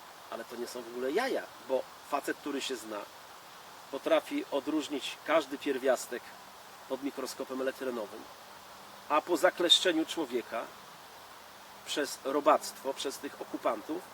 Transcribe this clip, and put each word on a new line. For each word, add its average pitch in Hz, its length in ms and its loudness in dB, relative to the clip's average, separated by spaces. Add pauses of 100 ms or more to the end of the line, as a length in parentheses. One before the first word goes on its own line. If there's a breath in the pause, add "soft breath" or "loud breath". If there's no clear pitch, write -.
(320)
ale 113 140 -6
to 120 100 -12
nie 117 120 -4
są 127 140 -6
w 117 60 -8
ogóle 123 240 -2
jaja, 214 320 2 (260)
bo 131 120 4 (280)
facet, 143 280 0
który 139 240 -2
się 131 140 -2
zna, 110 240 -6 (920)
potrafi 147 600 4
odróżnić 143 760 0
każdy 147 320 4
pierwiastek 127 640 2 (640)
pod 135 140 -2
mikroskopem 131 580 -4
elektronowym, 123 600 -2 (880)
a 151 120 6
po 170 160 4
zakleszczeniu 175 680 8
człowieka 123 560 -2 (1200)
przez - 380 -2
robactwo, 139 680 4
przez - 240 -4
tych - 240 -8
okupantów, 147 600 -2 (120)